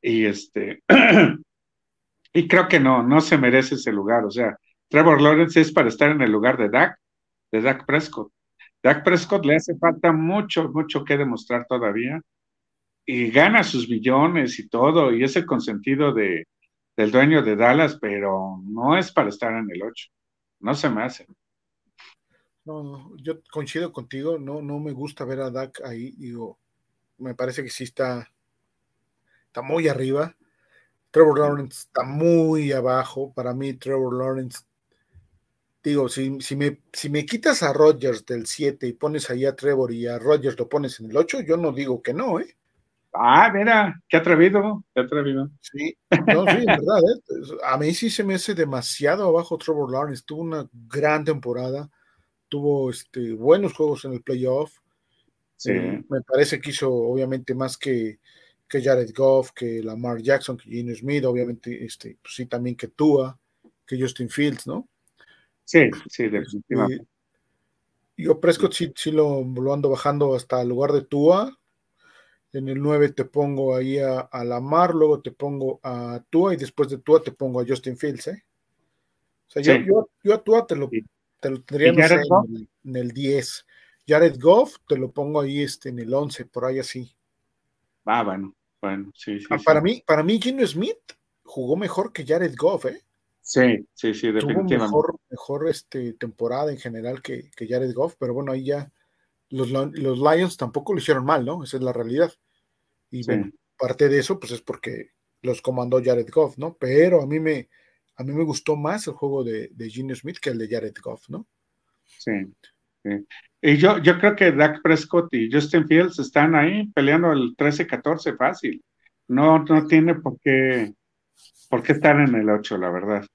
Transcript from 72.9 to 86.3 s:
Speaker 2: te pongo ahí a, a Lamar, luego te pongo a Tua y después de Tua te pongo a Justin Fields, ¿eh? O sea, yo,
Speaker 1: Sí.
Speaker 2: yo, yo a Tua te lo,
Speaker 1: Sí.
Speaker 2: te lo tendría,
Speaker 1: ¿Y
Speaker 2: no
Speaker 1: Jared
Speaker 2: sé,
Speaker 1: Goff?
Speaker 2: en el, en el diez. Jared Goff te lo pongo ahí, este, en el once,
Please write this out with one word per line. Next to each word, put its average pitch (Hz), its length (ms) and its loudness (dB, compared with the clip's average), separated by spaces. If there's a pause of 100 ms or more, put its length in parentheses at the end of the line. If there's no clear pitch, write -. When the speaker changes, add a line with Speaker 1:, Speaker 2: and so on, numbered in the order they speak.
Speaker 2:
te 131 160 -6
pongo 139 500 -2
ahí 135 220 -2
a, 131 220 -2
a 127 220 -10
Lamar, 143 520 0
luego 151 260 4
te 139 120 -12
pongo 139 500 -6
a 120 480 -10
Tua 180 240 2
y - 20 -4
después 135 320 -4
de 135 80 -8
Tua 156 260 4
te - 100 -10
pongo 127 280 -4
a 120 80 -2
Justin 127 300 -6
Fields, - 300 -6
¿eh? 196 140 -12 (1080)
O - 20 -20
sea, 147 100 -4
yo, 139 140 6
Speaker 1:
Sí. 123 120 0
Speaker 2:
yo, 208 220 2 (160)
yo 202 100 4
a 214 80 -2
Tua 226 240 2
te 165 80 -4
lo, 139 140 -6
Speaker 1:
Sí. 110 160 -6 (360)
Speaker 2:
te 139 100 -4
lo 127 100 -8
tendría, 147 320 2
Speaker 1:
¿Y 165 40 4
Speaker 2:
no 156 60 8
Speaker 1:
Jared 165 200 6
Speaker 2:
sé, 143 60 -4
Speaker 1:
Goff? 185 200 4
Speaker 2:
en 113 80 -10
el, 110 120 -16 (160)
en 131 120 -10
el 123 160 -4
diez. 135 540 -4 (420)
Jared 151 320 6
Goff 190 360 6 (120)
te 143 80 2
lo 131 160 -6
pongo 147 300 -2
ahí, 139 200 -4
este, 139 280 -8
en 123 80 -12
el 117 160 -6
once, 143 320 -4